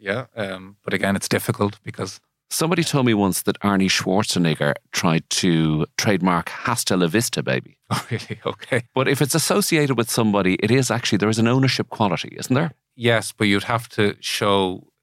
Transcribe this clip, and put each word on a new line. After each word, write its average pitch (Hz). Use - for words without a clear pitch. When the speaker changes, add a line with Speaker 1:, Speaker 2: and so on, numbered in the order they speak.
Speaker 1:
yeah. 107
Um, 95
but 98
again, 98
it's -
difficult 104
because -
Speaker 2:
Somebody 170
told 143
me 120
once 101
that -
Arnie 98
Schwarzenegger 87
tried 82
to 80
trademark 90
"Hasta -
la 87
vista, 82
baby." 64
Speaker 1:
<laughs> -
Oh, -
really? 107
Okay. -
Speaker 2:
But 131
if 127
it's 139
associated 151
with 117
somebody, 101
it 104
is 131
actually, 110
there 101
is 110
an 113
ownership 127
quality, 95
isn't -
there? 151
Speaker 1:
Yes, 117
but 104
you'd 101
have 117
to 104
show 98